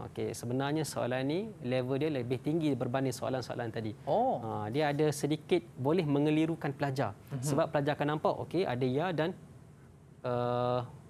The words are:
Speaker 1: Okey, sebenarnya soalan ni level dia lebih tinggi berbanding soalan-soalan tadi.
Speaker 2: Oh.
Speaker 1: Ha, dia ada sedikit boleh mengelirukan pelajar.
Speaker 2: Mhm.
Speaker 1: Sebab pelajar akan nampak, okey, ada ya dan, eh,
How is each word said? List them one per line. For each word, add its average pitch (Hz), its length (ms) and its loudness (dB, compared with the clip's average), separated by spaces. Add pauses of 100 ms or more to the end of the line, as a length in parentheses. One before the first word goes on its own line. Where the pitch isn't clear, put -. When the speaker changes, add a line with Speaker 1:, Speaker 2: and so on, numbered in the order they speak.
(120)
Speaker 1:
Okey, 107 240 -4
sebenarnya 135 480 -2
soalan 127 400 -2
ni 151 160 0 (240)
level 127 320 0
dia 151 160 0
lebih 123 320 -2
tinggi 151 320 2
berbanding 131 400 0
soalan-soalan 120 560 -4
tadi. 110 320 -6
Speaker 2:
Oh. 180 400 0
Speaker 1:
Ha, 107 240 -4
dia 143 240 2
ada 151 240 4
sedikit 156 480 0 (160)
boleh 156 240 4
mengelirukan 151 720 2
pelajar. 135 400 0 (160)
Speaker 2:
Mhm. 143 80 -4
Speaker 1:
Sebab 151 320 2
pelajar 147 240 2
akan 143 120 0 (120)
nampak, 190 240 2
okey, - 240 0
ada 123 160 0
ya 147 320 2
dan, 156 160 2 (960)
eh, 123 520 2 (300)